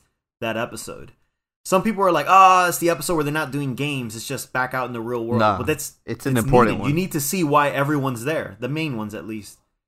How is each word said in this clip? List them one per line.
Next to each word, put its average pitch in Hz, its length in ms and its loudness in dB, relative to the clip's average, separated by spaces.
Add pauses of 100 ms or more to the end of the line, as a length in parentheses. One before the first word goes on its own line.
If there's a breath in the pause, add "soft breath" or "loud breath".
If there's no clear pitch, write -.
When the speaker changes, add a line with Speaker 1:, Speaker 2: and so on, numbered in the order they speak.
(400)
Speaker 1:
that 113 180 -4
episode. - 540 -10 (520)
Some 185 200 2
people 196 200 0
are 185 80 4
like, 147 160 0
"Oh, 185 400 8
it's 170 120 -2
the 165 100 2
episode 170 240 -2
where 156 100 2
they're 143 80 -2
not 151 200 -4
doing 139 240 -4
games. 131 400 -6
It's 113 120 -12
just 127 240 -10
back 127 220 -4
out 131 140 -4
in 123 60 -10
the 117 60 -8
real 117 240 -4
world." 113 180 0
Speaker 2:
Nah, 104 180 2
Speaker 1:
But 120 80 -4
that's, 151 260 -4 (140)
Speaker 2:
it's - 180 -8
an 135 100 0
Speaker 1:
it's 117 80 2
Speaker 2:
important 123 340 4
Speaker 1:
needed. 104 40 -6
Speaker 2:
one. 101 80 -2
Speaker 1:
You 147 60 0
need 180 160 -2
to 156 100 -2
see 180 220 -2
why 143 260 2
everyone's 135 560 -2
there, 107 340 -4
the 120 80 -6
main 147 300 -4
ones 107 160 -8
at 92 140 -12
least. 107 320 -12 (280)